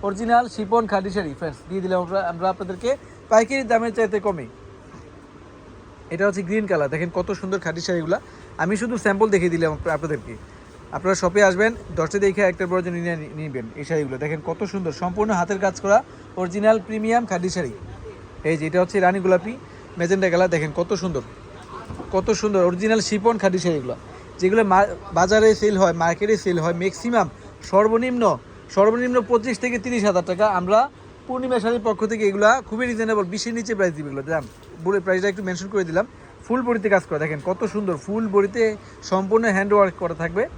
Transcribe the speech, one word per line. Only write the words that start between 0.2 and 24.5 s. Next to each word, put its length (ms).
শিপন 380
খাদি 240
শাড়ি 240
ফ্রেন্ডস 240
দিয়ে 120
দিলাম 220
আমরা, 260
আমরা 200
আপনাদেরকে 420
পাইকারি 360
দামের 300
চাইতে 260
কমে। 260
এটা 160
হচ্ছে 160
গ্রিন 240
কালার, 220
দেখেন 260
কত 180
সুন্দর 260
খাদি 220
শাড়িগুলো। 360
আমি 180
শুধু 220
স্যাম্পল 300
দেখিয়ে 220
দিলাম 220
আপ-, 180
আপনাদেরকে। 440
আপনারা 220
শপে 280
আসবেন, 300
দশটা 220
দেখে 240
একটা 240
পরে 160
জন্য 160
নিয়ে 180
নি-, 200
নিবেন 300
এই 80
শাড়িগুলো। 340
দেখেন 280
কত 180
সুন্দর, 280
সম্পূর্ণ 400
হাতের 260
কাজ 220
করা, 220
অরিজিনাল 440
প্রিমিয়াম 460
খাদি 240
শাড়ি। 220
এই 120
যে 100
এটা 140
হচ্ছে 200
রানী 200
গোলাপি 320
ম্যাজেন্টা 320
কালার। 180
দেখেন 280
কত 180
সুন্দর, 280
কত 180
সুন্দর 340
অরিজিনাল 360
শিপন 380
খাদি 200
শাড়িগুলো, 360
যেগুলো 260